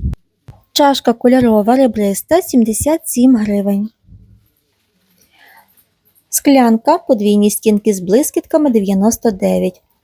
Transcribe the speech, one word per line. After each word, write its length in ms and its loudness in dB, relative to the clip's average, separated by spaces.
Чашка 400 0
кольорова 640 2
ребриста 680 0
сімдесят 680 -2
сім 280 2
гривень. 540 -4
Склянка 720 2
подвійні 520 0
стінки 440 -2
з 60 -8
блискітками 680 -2
дев'яносто 600 0
дев'ять. 520 -4